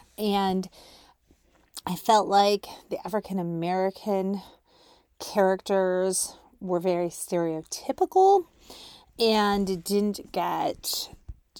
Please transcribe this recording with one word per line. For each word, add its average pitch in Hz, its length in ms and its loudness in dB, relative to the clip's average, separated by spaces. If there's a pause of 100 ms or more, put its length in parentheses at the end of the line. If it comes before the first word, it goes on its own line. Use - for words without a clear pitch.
(180)
And 196 500 0 (1200)
I 180 80 -4
felt 214 320 4
like 202 400 2 (240)
the - 160 -6
African-American 190 1400 -2 (800)
characters 190 1160 0 (220)
were 180 220 -2
very 175 280 0
stereotypical 208 1400 0 (720)
and 202 640 2
didn't 202 480 -2
get, - 760 -4 (520)